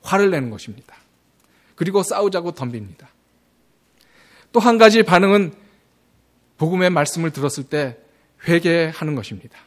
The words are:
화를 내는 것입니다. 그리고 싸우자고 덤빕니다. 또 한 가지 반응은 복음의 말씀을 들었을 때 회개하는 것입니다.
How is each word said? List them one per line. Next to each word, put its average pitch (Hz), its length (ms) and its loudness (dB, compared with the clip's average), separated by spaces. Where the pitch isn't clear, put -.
화를 196 280 0
내는 135 200 -4
것입니다. 110 460 -18
그리고 190 260 -2
싸우자고 185 500 -4
덤빕니다. 117 540 -12
또 233 80 4
한 233 180 2
가지 220 240 8
반응은 190 520 2
복음의 180 320 0
말씀을 165 400 -2
들었을 139 340 -6
때 139 320 -6
회개하는 165 680 -2
것입니다. 107 520 -12